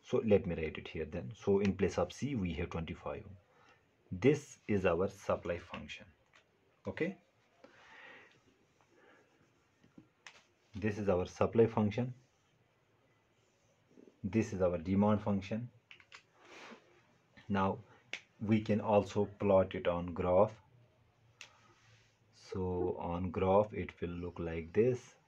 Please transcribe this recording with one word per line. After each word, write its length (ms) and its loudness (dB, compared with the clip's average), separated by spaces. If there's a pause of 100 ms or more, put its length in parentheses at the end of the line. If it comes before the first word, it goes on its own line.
So 200 0
let 200 4
me 80 -2
write 240 -6
it 100 -14
here 220 -6
then. 220 -8 (120)
So 160 4
in 140 2
place 220 0
of 160 -2
C, 220 -6
we 200 -2
have 160 -6
twenty-five. 520 -8 (880)
This 460 0 (100)
is 160 0
our 240 4
supply 500 -4
function. 460 -14 (840)
Okay. 300 -4 (3500)
This 240 -4
is 100 -2
our 180 2
supply 400 4
function. 460 0 (2000)
This 300 0
is 80 -4
our 180 2
demand 440 2
function. 460 -4 (1800)
Now 300 0 (680)
we 140 4
can 200 0
also 460 2 (140)
plot 340 4
it 140 -2
on 240 -2
graph. 400 4 (2000)
So 480 -2
on 300 -4
graph, 420 4
it 180 -6 (100)
will 100 -4
look 280 -8
like 360 -6
this. 260 4 (280)